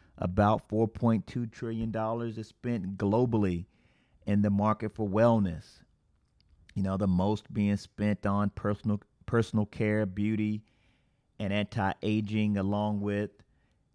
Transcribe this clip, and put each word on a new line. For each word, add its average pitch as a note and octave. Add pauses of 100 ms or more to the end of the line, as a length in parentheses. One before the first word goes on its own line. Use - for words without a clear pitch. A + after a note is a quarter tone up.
(180)
about G2+
four A2
point A2+
two A#2+
trillion A2+
dollars A2
is G#2+
spent G2
globally G#2 (600)
in G#2
the G#2
market G#2
for G#2+
wellness. G#2 (960)
You F#2+
know, F#2+
the G2
most F#2+
being G2+
spent G#2
on G2+
personal, G#2 (260)
personal A2
care, G#2+
beauty, G#2+ (800)
and G2
anti-aging, G#2
along G#2
with G2+ (640)